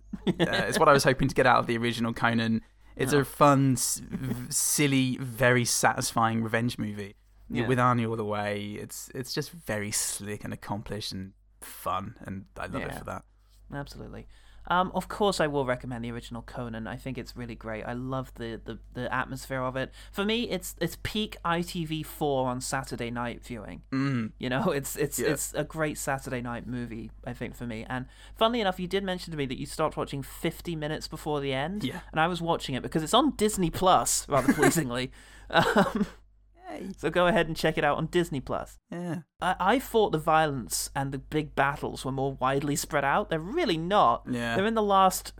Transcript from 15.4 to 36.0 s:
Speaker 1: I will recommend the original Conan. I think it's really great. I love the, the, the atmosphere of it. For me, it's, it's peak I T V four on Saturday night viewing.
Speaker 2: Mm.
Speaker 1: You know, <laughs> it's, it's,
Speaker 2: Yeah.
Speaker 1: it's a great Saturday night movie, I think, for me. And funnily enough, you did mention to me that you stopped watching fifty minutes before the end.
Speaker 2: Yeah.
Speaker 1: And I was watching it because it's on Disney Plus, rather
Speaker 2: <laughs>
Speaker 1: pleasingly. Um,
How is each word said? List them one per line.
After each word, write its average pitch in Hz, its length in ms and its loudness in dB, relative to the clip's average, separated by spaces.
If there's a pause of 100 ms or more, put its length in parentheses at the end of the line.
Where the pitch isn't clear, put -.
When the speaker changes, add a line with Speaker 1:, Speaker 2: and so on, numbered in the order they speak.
Speaker 1:
I 160 80 4
will 143 180 0
recommend 123 380 -4
the 120 80 -6
original 117 300 -10
Conan. 113 440 -8
I 101 100 -8
think 127 220 -8
it's - 180 -12
really 120 200 -8
great. 110 280 -8
I 120 100 -6
love 131 420 -6
the, 113 280 -8
the, 113 140 -10 (160)
the 123 180 -4
atmosphere 131 500 -4
of 127 140 -4
it. 131 160 -4 (200)
For 196 120 -2
me, 226 240 0
it's, - 320 -6
it's 170 220 -2
peak 214 420 -4
I 170 180 0
T 175 220 -4
V 156 180 -4
four 139 460 0
on 127 120 -4
Saturday 131 500 -6
night 120 340 -6
viewing. 95 380 -10 (100)
Speaker 2:
Mm. 135 460 0
Speaker 1:
You 117 120 -4
know, 131 200 0
<laughs> 151 40 2
it's, 139 220 -4
it's, 147 220 -2
Speaker 2:
Yeah. - 120 2
Speaker 1:
it's - 240 -4
a 147 100 -2
great 156 340 -4
Saturday 135 420 -4
night 120 260 -8
movie, 117 440 -8 (160)
I 120 80 -8
think, 120 220 -8
for 123 100 -8
me. 113 220 -8
And 127 180 -6 (300)
funnily 226 240 2
enough, 185 180 0
you 180 80 -4
did 196 180 -2
mention 180 280 -6
to 160 40 -8
me 143 100 -2
that 127 120 -4
you 143 80 -6
stopped 151 300 -2
watching 139 260 -4
fifty - 540 -6
minutes 151 320 -6
before 151 320 -4
the 139 120 -2
end. 165 300 -4
Speaker 2:
Yeah. 233 180 -4 (120)
Speaker 1:
And 160 80 0
I 160 80 4
was 175 120 -2
watching 165 340 -2
it 170 80 -4
because 156 200 -2
it's 156 120 -2
on 262 180 6
Disney 190 380 2
Plus, 165 580 4
rather 139 240 4
Speaker 2:
<laughs> - 20 8
Speaker 1:
pleasingly. 135 560 2 (400)
Um, 196 560 4 (640)